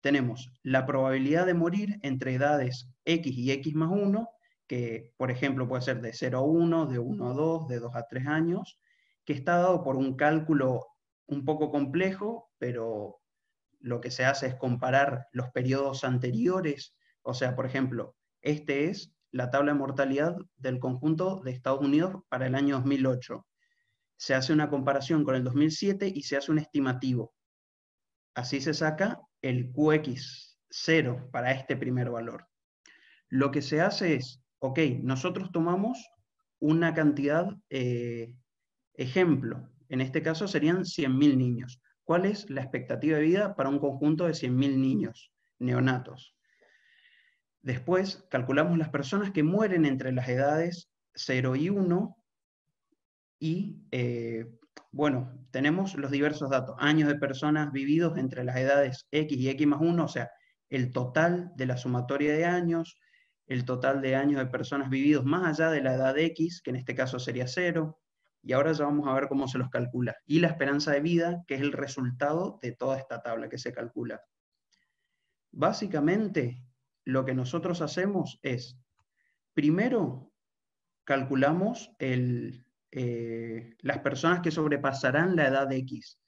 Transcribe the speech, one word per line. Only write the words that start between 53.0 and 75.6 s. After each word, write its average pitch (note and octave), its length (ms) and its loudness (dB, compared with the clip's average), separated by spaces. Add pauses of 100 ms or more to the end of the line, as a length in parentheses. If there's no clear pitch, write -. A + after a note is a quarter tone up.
y, E3+ 420 -4 (120)
eh, A#2 540 -4 (460)
bueno, C3+ 580 -2
tenemos D#3+ 440 0
los C#3 160 -4
diversos C#3+ 400 0
datos, B2+ 280 0
años D3+ 300 4
de D3 100 2
personas D3 540 0
vividos D3+ 460 2
entre B2+ 260 -4
las B2+ 120 -4
edades C3 540 2
X D3+ 280 0
y B2+ 100 2
X C3+ 180 2
más D3 140 4
uno, E3+ 240 4
o C3 40 -4
sea, A#2+ 200 -6 (400)
el B2+ 240 -2
total E3 640 0
de C3 100 -2
la B2 120 -2
sumatoria C3+ 560 0
de D#3+ 100 2
años, E3+ 540 0 (480)
el B2+ 180 -2
total C3 360 0
de C3+ 140 2
años C#3 240 2
de C3 80 0
personas C3+ 420 -4
vividos C3+ 360 4
más D#3+ 340 2
allá D#3+ 140 4
de C#3+ 100 0
la C3 120 2
edad C3 220 2
X, E3 460 0
que - 80 -8
en B2+ 60 -2
este C3 180 -6
caso C3 240 -2
sería B2 300 -4
cero, E3 500 -2 (440)
y B2+ 100 -4
ahora C#3+ 200 4
ya D3 120 0
vamos D3 240 0
a C3 40 0
ver C#3 140 0
cómo C#3 220 0
se C3 100 -4
los B2+ 120 0
calcula, B2 440 -2 (100)
y D3 140 4
la F3 80 6
esperanza D3 460 0
de C#3+ 80 2
vida, E3+ 480 2
que C3+ 80 -2
es C3 40 -4
el C#3+ 120 0
resultado C#3+ 920 -2
de A2+ 100 -6
toda C3 240 -2
esta C3 240 -10
tabla A#2 280 -6
que B2+ 100 -10
se B2 140 -8
calcula. A#2+ 480 -8 (1300)
Básicamente, E3+ 1120 0 (420)